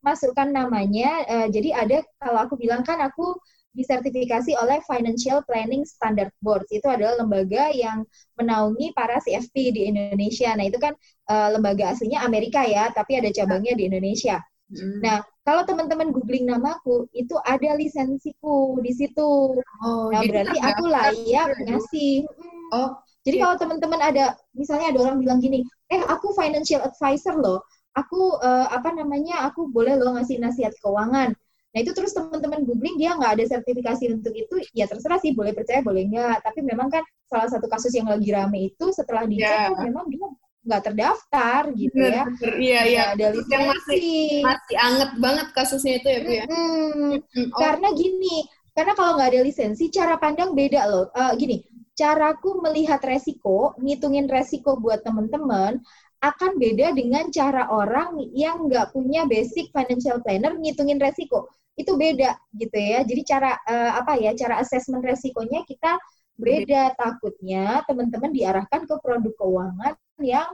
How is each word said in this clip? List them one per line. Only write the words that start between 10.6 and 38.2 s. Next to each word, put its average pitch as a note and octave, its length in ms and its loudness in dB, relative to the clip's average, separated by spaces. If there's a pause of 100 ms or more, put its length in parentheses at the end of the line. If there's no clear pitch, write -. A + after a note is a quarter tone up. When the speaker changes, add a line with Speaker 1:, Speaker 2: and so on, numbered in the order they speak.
Speaker 1:
itu A#3 160 -2
kan, D4 160 -2 (320)
eh, G#3+ 240 4
lembaga G3+ 400 0
aslinya B3 320 -2
Amerika A#3 400 2
ya, G#3+ 240 2
tapi A#3+ 320 0
ada G#3 80 0
cabangnya G3+ 480 0
di F#3+ 80 0
Indonesia. F#3+ 560 -2 (260)
Speaker 2:
Hmm. G3 320 -8
Speaker 1:
Nah, G#3+ 240 0 (220)
kalau E4 180 4
teman-teman D#4+ 480 -2
googling B3 320 -2
namaku, B3 720 0
itu A#3+ 240 -6
ada C4+ 320 0
lisensiku C#4 1120 -2
di B3 80 -2
situ. C#4 640 2 (240)
Speaker 2:
Oh, A3+ 320 -2
Speaker 1:
Nah, A3 80 2
Speaker 2:
jadi A3+ 80 2
Speaker 1:
berarti G#3+ 320 0
aku C4+ 240 0
Speaker 2:
terdaftar E4+ 80 2
Speaker 1:
layak C#4+ 240 4
Speaker 2:
gitu A3+ 160 -2
ya, C#4+ 160 4
Bu? C5+ 160 -4
Speaker 1:
ngasih. C#4+ 480 -2 (160)
Mm. E4+ 400 -20
Speaker 2:
Oh, C4 200 0 (400)
Speaker 1:
Jadi C#4+ 80 2
Speaker 2:
oke. - 80 4
Speaker 1:
kalau F4+ 160 4
teman-teman D#4+ 400 -2
ada, C#4 240 4 (320)
misalnya D4 320 -2
ada C4 160 2
orang C4+ 160 2
bilang B3+ 200 2
gini, C4 200 2 (320)
"Eh, F4+ 80 2
aku E4+ 320 -2
financial D4+ 480 0
advisor C#4+ 560 -2
loh. F#3+ 240 2 (320)
Aku, F4+ 480 0
eh, B3+ 320 4
apa B3 240 -2
namanya, D4 520 -4
aku E4 200 -6
boleh B3+ 320 4
loh B3 160 2
ngasih A#3+ 240 -2
nasihat A#3+ 400 -2
keuangan." A#3 560 0 (320)
Nah, A3 160 -4
itu F4+ 80 -4
terus - 240 -2
teman-teman D4+ 480 -4
googling, B3+ 320 -2
dia D#4+ 160 0
nggak A#3+ 240 2
ada A3+ 80 2
sertifikasi B3 600 -4 (120)
untuk A3 160 -6
itu, A3+ 240 -6 (160)
ya G#3 160 -2
terserah D4+ 320 -2
sih, D4+ 160 0
boleh G#3 160 -2
percaya, A#3+ 320 -2
boleh F#3+ 240 0
nggak. A3+ 320 -2
Tapi A3+ 240 -6
memang B3+ 240 -2
kan D#4+ 160 -2 (240)
salah A3+ 240 -2
satu A3+ 160 -4
kasus A#3+ 240 -4
yang A3+ 160 0
lagi G#3 240 0